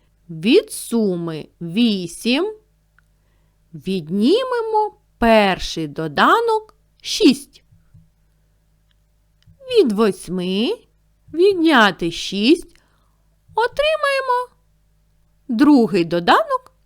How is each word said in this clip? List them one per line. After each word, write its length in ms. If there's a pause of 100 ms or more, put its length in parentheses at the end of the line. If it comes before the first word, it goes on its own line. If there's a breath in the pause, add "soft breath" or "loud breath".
(300)
Від 420
суми 800 (120)
вісім 920 (1160)
віднімемо 1200 (200)
перший 720
доданок — 880 (260)
шість. 640 (2000)
Від 200
восьми 800 (600)
відняти 800
шість, 640 (800)
отримаємо 920 (960)
другий 580
доданок — 680 (120)